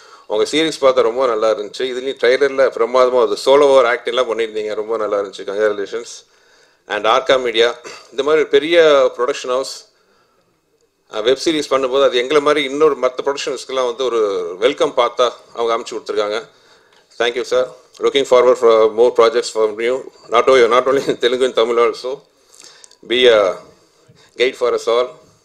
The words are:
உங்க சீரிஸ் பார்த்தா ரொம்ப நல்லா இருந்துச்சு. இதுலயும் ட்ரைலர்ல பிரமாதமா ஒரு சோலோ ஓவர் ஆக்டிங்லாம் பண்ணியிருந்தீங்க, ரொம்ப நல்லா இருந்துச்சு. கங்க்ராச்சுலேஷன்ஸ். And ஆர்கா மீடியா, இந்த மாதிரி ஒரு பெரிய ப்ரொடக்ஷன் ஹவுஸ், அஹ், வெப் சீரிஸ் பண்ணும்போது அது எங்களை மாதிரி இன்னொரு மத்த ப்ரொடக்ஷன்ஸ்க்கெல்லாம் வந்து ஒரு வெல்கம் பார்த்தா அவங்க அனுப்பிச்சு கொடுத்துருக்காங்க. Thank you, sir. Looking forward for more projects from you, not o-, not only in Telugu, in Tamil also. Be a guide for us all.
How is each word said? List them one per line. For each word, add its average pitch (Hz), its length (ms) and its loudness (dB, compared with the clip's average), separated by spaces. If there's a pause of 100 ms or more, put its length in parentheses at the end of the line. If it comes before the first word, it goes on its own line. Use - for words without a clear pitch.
(280)
உங்க 107 240 -2
சீரிஸ் 156 300 -2
பார்த்தா 131 200 4
ரொம்ப 120 260 0
நல்லா 110 240 0
இருந்துச்சு. 104 300 -6
இதுலயும் 131 360 -6
ட்ரைலர்ல 135 520 2
பிரமாதமா 123 440 0
ஒரு 110 320 0
சோலோ 139 160 6
ஓவர் 135 240 6
ஆக்டிங்லாம் 120 460 -2
பண்ணியிருந்தீங்க, 107 420 -4
ரொம்ப 107 240 -4
நல்லா 104 220 -2
இருந்துச்சு. 101 260 -8
கங்க்ராச்சுலேஷன்ஸ். 104 680 -4 (720)
And 104 200 -4
ஆர்கா 131 340 2
மீடியா, 117 380 0 (320)
இந்த 123 120 -6
மாதிரி 151 180 2
ஒரு 131 80 -4
பெரிய 160 320 2 (360)
ப்ரொடக்ஷன் 131 300 -4
ஹவுஸ், 127 380 -6 (1300)
அஹ், 110 120 -6
வெப் 131 220 0
சீரிஸ் 156 240 -2
பண்ணும்போது 135 340 0
அது 127 140 2
எங்களை 135 240 0
மாதிரி 143 220 0
இன்னொரு 143 380 0
மத்த 127 220 -2
ப்ரொடக்ஷன்ஸ்க்கெல்லாம் 131 640 -6
வந்து 120 180 -4
ஒரு 117 160 -2 (400)
வெல்கம் 143 380 0
பார்த்தா 120 340 0 (220)
அவங்க 117 240 -2
அனுப்பிச்சு 120 180 -12
கொடுத்துருக்காங்க. 107 520 -6 (680)
Thank 120 180 -2
you, 123 140 -4
sir. 127 180 0 (300)
Looking 131 280 0
forward 123 280 4
for 113 400 4
more 117 220 2
projects 117 380 2
from 110 260 -2
you, 123 320 -4 (180)
not 120 200 2
o-, 131 180 6
not 123 180 2
only 135 220 0
in 143 100 -2
Telugu, 123 260 -2
in 123 100 -2
Tamil 117 260 0
also. 120 420 -2 (840)
Be 123 200 2
a 104 280 4 (840)
guide 131 180 -2
for 120 180 -2
us 110 140 -6
all. 120 200 0 (380)